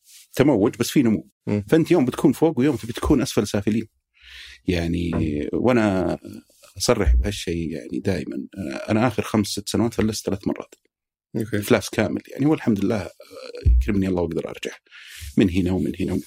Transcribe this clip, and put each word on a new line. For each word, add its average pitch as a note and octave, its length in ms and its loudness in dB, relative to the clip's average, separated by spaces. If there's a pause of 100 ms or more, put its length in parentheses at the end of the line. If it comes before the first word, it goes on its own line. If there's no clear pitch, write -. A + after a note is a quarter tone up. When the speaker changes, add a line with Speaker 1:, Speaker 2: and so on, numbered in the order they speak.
(340)
Speaker 1:
تموج، C3+ 460 4
بس - 80 0
في D3+ 140 2
نمو. G#2+ 280 2 (160)
Speaker 2:
مم. G#2 220 -2
Speaker 1:
فأنت D#3+ 220 4
يوم E3+ 140 6
بتكون D#3+ 280 2
فوق D#3+ 260 0
ويوم C3+ 180 2
تبي A#2 160 -8
تكون C#3 300 2
أسفل A#2 240 0
سافلين. G#2+ 420 -2 (800)
يعني، E2+ 440 0 (420)
وأنا F#2 680 2 (600)
أصرح G#2 360 4
بهالشيء E2+ 560 -2
يعني C#2+ 280 -8
دائمًا. E2+ 380 -4 (520)
أنا A2 180 2
آخر A2 160 -2
خمس G#2+ 240 2
ست - 220 -8
سنوات A2+ 260 0
فلست G#2+ 320 -2
ثلاث G2 220 -4
مرات. - 260 -6 (640)
Speaker 2:
أوكي. G#2+ 220 -4
Speaker 1:
إفلاس G#2 320 2
كامل. G#2 380 -2
يعني - 180 -2
والحمد A2+ 380 2
لله، G#2+ 120 0
آه، E2+ 140 -6 (560)
يكرمني G2 420 4
الله F2 140 0
وأقدر D#2+ 260 -4
أرجع - 220 -10 (680)
من G2 140 4
هنا F2+ 220 0
ومن - 280 -2
هنا F#2+ 120 -2
ومن - 140 -2